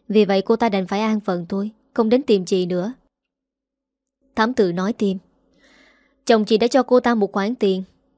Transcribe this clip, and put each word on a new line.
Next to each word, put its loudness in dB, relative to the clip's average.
Vì 4
vậy 2
cô 2
ta 0
đành -2
phải -4
an 0
phận -4
thôi, -4
không 0
đến 2
tìm 2
chị 0
nữa. -4
Thám 0
tử 2
nói -4
thêm. -2
"Chồng 4
chị 0
đã 0
cho 2
cô 2
ta 0
một -2
khoản -4
tiền. -2